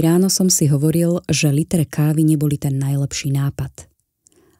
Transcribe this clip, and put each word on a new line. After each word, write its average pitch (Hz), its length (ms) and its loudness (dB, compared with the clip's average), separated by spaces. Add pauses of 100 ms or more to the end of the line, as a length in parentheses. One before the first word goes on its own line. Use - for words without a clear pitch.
ráno 180 240 4
som 185 240 0
si 151 160 2
hovoril, 160 560 0
že 151 240 0
litre 156 400 0
kávy 151 320 0
neboli 151 400 0
ten 135 160 -2
najlepší 139 560 -4
nápad. 139 560 -6 (720)